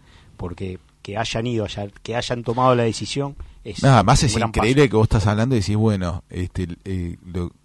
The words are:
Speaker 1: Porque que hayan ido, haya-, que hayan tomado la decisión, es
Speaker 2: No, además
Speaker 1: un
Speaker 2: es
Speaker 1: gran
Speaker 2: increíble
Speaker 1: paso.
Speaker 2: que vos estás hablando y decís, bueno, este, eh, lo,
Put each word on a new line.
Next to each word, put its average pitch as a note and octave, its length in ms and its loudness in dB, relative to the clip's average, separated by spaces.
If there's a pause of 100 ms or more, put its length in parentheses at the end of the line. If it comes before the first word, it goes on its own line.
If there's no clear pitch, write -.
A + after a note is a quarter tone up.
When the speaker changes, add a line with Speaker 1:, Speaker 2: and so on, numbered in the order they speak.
(380)
Speaker 1:
Porque F#2 400 -10 (240)
que G2+ 140 -12
hayan A2+ 300 -4
ido, A2+ 180 -2
haya-, G2+ 240 -8 (140)
que A2 140 -8
hayan A#2+ 260 -4
tomado B2+ 320 2
la A#2+ 80 2
decisión, A#2 540 -4 (280)
es - 180 -8
Speaker 2:
No, C3+ 80 6
además A#2+ 320 6
Speaker 1:
un E3 40 2
Speaker 2:
es A2 100 0
Speaker 1:
gran A2+ 120 2
Speaker 2:
increíble B2 340 2
Speaker 1:
paso. C3+ 80 4
Speaker 2:
que A2 60 0
vos G#2+ 80 6
estás G#2+ 220 2
hablando A2 300 2
y A2 40 2
decís, G2+ 160 -2
bueno, G2 540 0
este, F2+ 380 -6 (160)
eh, F#2 320 -6 (100)
lo, F2 240 -6 (140)